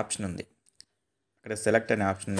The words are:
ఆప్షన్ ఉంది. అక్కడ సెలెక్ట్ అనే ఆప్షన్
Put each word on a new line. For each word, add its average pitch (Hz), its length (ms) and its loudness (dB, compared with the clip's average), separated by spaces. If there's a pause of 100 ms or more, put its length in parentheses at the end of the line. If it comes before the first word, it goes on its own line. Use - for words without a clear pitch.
ఆప్షన్ 107 320 -4
ఉంది. 90 120 -10 (1000)
అక్కడ 107 160 -6
సెలెక్ట్ 113 300 4
అనే 107 180 2
ఆప్షన్ 98 300 -4